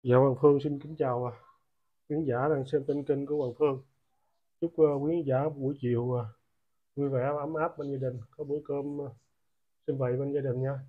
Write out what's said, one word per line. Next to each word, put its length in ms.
Dạ, 120
Hoàng 260
Phương 220
xin 160
kính 200
chào, 260
à, 60
khán 160
giả 100
đang 220
xem 160
trên 160
kênh 220
của 120
Hoàng 220
Phương. 240
Chúc, 160
ờ, 240
quý 100
khán 160
giả 220
buổi 320
chiều, 380
à, 60
vui 140
vẻ, 300
ấm 140
áp 240
bên 140
gia 60
đình, 220
có 60
bữa 220
cơm, 320
ờ, 160
sum 100
vầy 200
bên 160
gia 80
đình 200
nha. 280